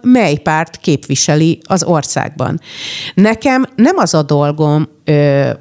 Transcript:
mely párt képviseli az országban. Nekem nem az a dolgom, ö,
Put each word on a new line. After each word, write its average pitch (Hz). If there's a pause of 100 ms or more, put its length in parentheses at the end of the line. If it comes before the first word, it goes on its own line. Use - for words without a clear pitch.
mely 226
párt 160
képviseli 151
az 185
országban. 151 (560)
Nekem 226 (100)
nem 311
az 214
a 156
dolgom, 147 (160)
ö, 143 (120)